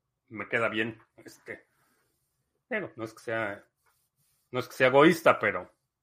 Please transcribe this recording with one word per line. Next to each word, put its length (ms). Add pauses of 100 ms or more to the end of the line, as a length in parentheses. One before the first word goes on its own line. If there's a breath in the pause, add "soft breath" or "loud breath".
(280)
me 200
queda 200
bien. 320 (160)
Este, 500 (1040)
digo, 260
no 80
es 80
que 80
sea, 440 (880)
no 100
es 80
que 60
sea 120
egoísta, 520
pero, 340 (300)